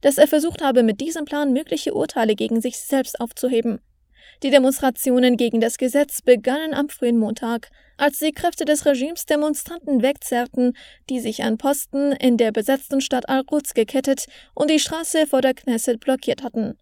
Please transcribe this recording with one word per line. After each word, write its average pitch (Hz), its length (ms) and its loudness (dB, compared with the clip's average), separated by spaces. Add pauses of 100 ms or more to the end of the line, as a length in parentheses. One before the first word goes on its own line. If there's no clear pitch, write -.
dass 277 180 4
er 302 80 8
versucht 311 360 -2
habe, 254 200 4
mit 220 180 0
diesem 320 260 -6
Plan 285 260 -2
mögliche - 420 -4
Urteile 220 400 0
gegen 220 260 -2
sich 240 180 -6
selbst - 420 -4
aufzuheben. 233 600 -2 (600)
Die 277 80 0
Demonstrationen 254 880 4
gegen 226 240 0
das 226 180 0
Gesetz 277 440 0
begannen 262 520 2
am 285 140 -2
frühen 240 300 0
Montag, 226 500 -4 (280)
als 285 220 0
die 302 140 -2
Kräfte 339 320 -4
des 302 220 0
Regimes 285 400 -2
Demonstranten 302 760 -2
wegzerrten, 247 760 -2 (320)
die 254 120 -4
sich 220 240 -6
an 226 140 -2
Posten 285 540 -2
in 247 260 2
der 226 120 2
besetzten 269 500 -2
Stadt 254 280 -4
Al-Quds 269 460 -2
gekettet 269 500 0 (300)
und 302 160 0
die 311 100 4
Straße 320 460 -2
vor 262 160 2
der 262 120 2
Knesset 233 460 -2
blockiert - 420 -2
hatten. 220 400 -6